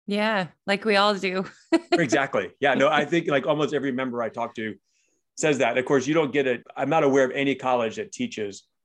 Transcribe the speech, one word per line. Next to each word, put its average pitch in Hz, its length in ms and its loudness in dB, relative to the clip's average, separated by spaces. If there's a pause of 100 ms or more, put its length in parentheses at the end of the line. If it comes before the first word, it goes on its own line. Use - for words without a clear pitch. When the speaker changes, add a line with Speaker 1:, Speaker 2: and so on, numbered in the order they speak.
Speaker 1:
Yeah, 208 400 -2 (180)
like 202 200 -2
we 214 100 2
all 208 180 4
do. 185 320 -4 (260)
<laughs> 330 200 2
Speaker 2:
Exactly. 139 580 0 (100)
Yeah, 135 140 2
no, 135 160 4
I 151 160 2
think, 165 220 -2
like, 139 180 0
almost 151 300 0
every 135 160 -2
member 123 320 -4
I 110 60 -4
talk 117 260 -8
to 110 180 -6 (640)
says 147 220 0
that. 123 180 2
Of 127 80 0
course, 131 220 2
you 151 80 2
don't 147 180 2
get 139 140 2
it. 117 160 -2 (120)
I'm 139 140 -2
not 160 140 2
aware 139 200 4
of 127 80 0
any 139 220 0
college 123 440 -2
that 104 140 -8
teaches 107 520 -8 (220)